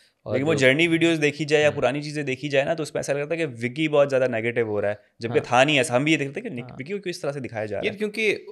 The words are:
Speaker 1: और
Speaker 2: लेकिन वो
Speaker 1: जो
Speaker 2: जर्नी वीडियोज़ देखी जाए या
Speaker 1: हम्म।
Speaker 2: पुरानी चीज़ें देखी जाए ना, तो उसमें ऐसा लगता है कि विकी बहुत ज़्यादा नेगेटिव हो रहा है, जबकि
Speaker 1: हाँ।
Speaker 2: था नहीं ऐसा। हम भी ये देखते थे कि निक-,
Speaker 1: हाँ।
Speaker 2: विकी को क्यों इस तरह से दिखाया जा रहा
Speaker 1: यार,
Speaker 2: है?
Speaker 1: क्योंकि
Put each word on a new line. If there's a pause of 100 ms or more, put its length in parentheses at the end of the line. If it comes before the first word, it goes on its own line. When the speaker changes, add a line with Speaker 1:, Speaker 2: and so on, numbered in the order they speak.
(260)
Speaker 1:
और
Speaker 2:
लेकिन
वो
Speaker 1:
जो
Speaker 2:
जर्नी
वीडियोज़
देखी
जाए
या
Speaker 1:
हम्म।
Speaker 2:
पुरानी
चीज़ें
देखी
जाए
ना,
तो
उसमें
ऐसा
लगता
है
कि
विकी
बहुत
ज़्यादा
नेगेटिव
हो
रहा
है, (220)
जबकि
Speaker 1:
हाँ।
Speaker 2:
था
नहीं
ऐसा।
हम
भी
ये
देखते
थे
कि
निक-,
Speaker 1:
हाँ।
Speaker 2:
विकी
को
क्यों
इस
तरह
से
दिखाया
जा
रहा
Speaker 1:
यार,
Speaker 2:
है?
Speaker 1:
क्योंकि